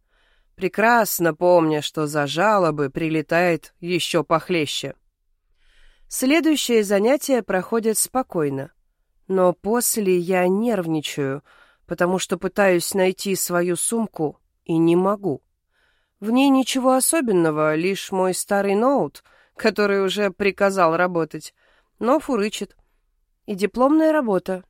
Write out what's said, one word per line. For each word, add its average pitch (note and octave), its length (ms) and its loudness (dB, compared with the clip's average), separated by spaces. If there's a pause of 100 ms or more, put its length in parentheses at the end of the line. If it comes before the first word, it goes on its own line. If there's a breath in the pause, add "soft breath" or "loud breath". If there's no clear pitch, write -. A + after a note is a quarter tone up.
(560)
Прекрасно F#3+ 800 0
помня, D#3+ 480 4
что D#3 240 -6
за D3 180 -2
жалобы D#3 640 0
прилетает D#3+ 880 -2
ещё E3+ 440 -2
похлеще. D#3 720 -2 (1120)
Следующее C4+ 760 2
занятие A3 600 0
проходит G#3 560 -2
спокойно. D3 720 -4 (560)
Но F#3 260 2
после G3+ 640 0
я F3+ 300 0
нервничаю, E3 960 -2 (420 soft breath)
потому F3 320 -2
что F3+ 200 -4
пытаюсь F#3 580 0
найти F#3 400 0
свою F3 400 -2
сумку G3 640 -4 (240)
и E3 140 -2
не E3 180 4
могу. F#3+ 480 -2 (760)
В G#3+ 120 -4
ней C4+ 180 4
ничего C4 440 2
особенного, F3 840 0
лишь F3+ 360 -4
мой F#3 220 0
старый G3 400 -2
ноут, A3 500 0 (320 soft breath)
который G3+ 480 0
уже F#3+ 280 -2
приказал F#3+ 640 0
работать, E3+ 560 -4 (460)
но B3 200 2
фурычит. G#3+ 560 -4 (720)
И G#3+ 80 -8
дипломная C4 580 2
работа F#3+ 580 -2